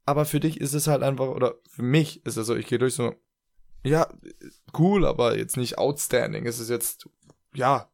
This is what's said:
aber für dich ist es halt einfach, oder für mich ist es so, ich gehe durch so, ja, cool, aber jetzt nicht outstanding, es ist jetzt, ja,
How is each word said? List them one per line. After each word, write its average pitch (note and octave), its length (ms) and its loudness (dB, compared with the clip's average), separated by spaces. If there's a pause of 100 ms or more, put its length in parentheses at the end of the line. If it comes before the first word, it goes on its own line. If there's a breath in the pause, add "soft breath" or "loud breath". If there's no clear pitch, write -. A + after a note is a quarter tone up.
aber D3 200 2
für D3+ 140 0
dich D#3 200 -2
ist B2+ 140 -4
es D3+ 140 0
halt C#3 160 2
einfach, C3+ 240 0
oder B2 280 0 (140)
für B2 140 -8
mich D#3 420 0
ist A2+ 120 -6
es A2+ 100 -4
so, A#2 80 0
ich A2+ 100 -4
gehe A#2+ 140 0
durch B2+ 160 0
so, A#2 180 -2 (680)
ja, D#3 280 2 (640)
cool, F3+ 280 4
aber A#2+ 320 2
jetzt A2 200 -4
nicht B2 200 -4
outstanding, A#2+ 720 -2
es A#2 120 -6
ist A2+ 100 -10
jetzt, - 380 -6 (460)
ja, C3 400 0